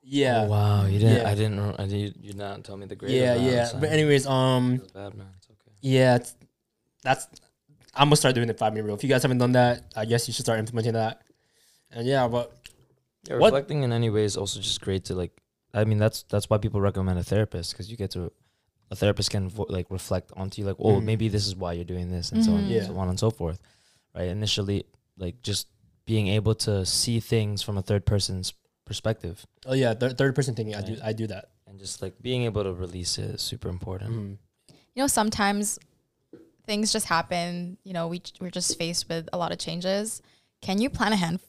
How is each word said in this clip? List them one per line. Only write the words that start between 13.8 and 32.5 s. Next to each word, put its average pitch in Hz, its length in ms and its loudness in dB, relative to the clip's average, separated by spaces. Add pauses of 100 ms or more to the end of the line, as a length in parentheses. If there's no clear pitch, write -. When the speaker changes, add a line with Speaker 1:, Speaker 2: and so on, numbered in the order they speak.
Speaker 2:
in 120 100 0
any 117 160 2
way 107 160 2
is 98 120 -2
also 98 240 -6
just - 200 -6
great 95 260 -2
to, 92 80 -6
like, 90 180 -4 (420)
I 104 100 2
mean, 107 140 2
that's, 107 240 2
that's - 260 -2
why 107 100 4
people 104 220 -2
recommend 95 380 0
a 87 40 -2
therapist, 95 540 -2
'cause 90 140 -12
you 117 80 -12
get 98 140 -4
to, 87 200 -8 (580)
a 104 60 -10
therapist 101 340 2
can 95 200 -2
vo-, 104 180 -6
like, 92 220 -4
reflect 92 440 -6
onto 95 280 -8
you, 98 40 -4
like, 98 120 -4
"Oh, 107 200 4
Speaker 1:
Mm. 113 60 0
Speaker 2:
maybe 110 240 0
this 101 180 0
is 98 80 -4
why 87 200 -6
you're 87 100 -6
doing 90 260 -6
this," 87 220 -6
and 226 100 4
so 220 100 4
on, 208 100 2
Speaker 3:
Mm-hmm. - 100 -2
Speaker 1:
Yeah. 104 140 0
Speaker 2:
so 87 100 -8
on 92 140 -2
and 92 100 -2
so 113 100 2
forth, 87 300 -6 (540)
right? 90 140 -4
Initially, 101 580 -2 (320)
like, 90 240 -8
just - 240 -4 (400)
being 107 220 2
able 107 260 2
to 98 320 0
see 117 340 0
things 104 400 0
from 104 160 -4
a 98 60 -2
third 101 240 0
person's 95 480 -2 (320)
perspective. - 580 -6 (220)
Speaker 1:
Oh 131 80 -2
yeah, 127 180 4
thir-, 123 220 0
third 135 200 2
person 135 200 0
thinking. 107 200 -4
I 101 60 -6
do, 98 140 -6
Speaker 2:
Right. 104 100 -14
Speaker 1:
I 110 80 -2
do 110 140 -4
that. 98 240 -10 (160)
Speaker 2:
And 98 120 -20
just, 98 220 -12
like, 95 220 -8
being 123 220 -2
able 104 200 0